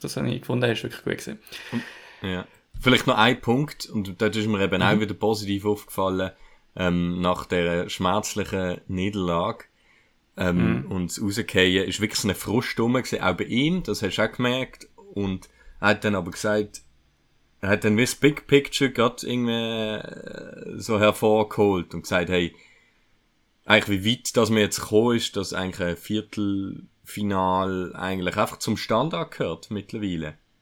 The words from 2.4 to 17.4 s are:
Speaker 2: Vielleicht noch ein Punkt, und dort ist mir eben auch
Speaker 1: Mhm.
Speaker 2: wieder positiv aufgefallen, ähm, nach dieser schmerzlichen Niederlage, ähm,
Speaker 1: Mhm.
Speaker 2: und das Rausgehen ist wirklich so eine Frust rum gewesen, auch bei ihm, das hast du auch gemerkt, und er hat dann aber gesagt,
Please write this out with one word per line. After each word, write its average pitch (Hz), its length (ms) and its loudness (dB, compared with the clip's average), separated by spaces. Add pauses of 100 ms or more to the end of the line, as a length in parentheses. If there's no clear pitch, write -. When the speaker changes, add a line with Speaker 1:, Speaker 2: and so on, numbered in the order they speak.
Speaker 2:
Vielleicht 127 280 4
noch 117 100 4
ein 120 220 4
Punkt, 135 460 -2
und 98 360 -6
dort 107 140 0
ist 107 100 0
mir 104 160 0
eben 92 200 2
auch 101 120 6
Speaker 1:
Mhm. 107 60 4
Speaker 2:
wieder 110 140 -2
positiv 101 500 -2
aufgefallen, 95 640 -2 (460)
ähm, 87 440 0
nach 90 260 0
dieser 87 420 0
schmerzlichen 95 1000 -2
Niederlage, 92 800 -2 (720)
ähm, 113 480 0
Speaker 1:
Mhm. - 80 -10
Speaker 2:
und 90 180 -4
das - 100 -10
Rausgehen 95 680 2
ist 90 120 -6
wirklich - 200 -2
so 104 80 0
eine 90 80 0
Frust - 420 -2
rum 120 160 2
gewesen, 117 260 -2
auch 92 140 2
bei 92 100 -4
ihm, 156 380 0
das 104 200 -4
hast 95 140 -2
du 107 60 2
auch 113 80 2
gemerkt, 127 560 -4 (260)
und 95 360 -4 (320)
er 101 80 4
hat 104 160 2
dann 104 100 2
aber 90 160 -2
gesagt, 104 520 -2 (800)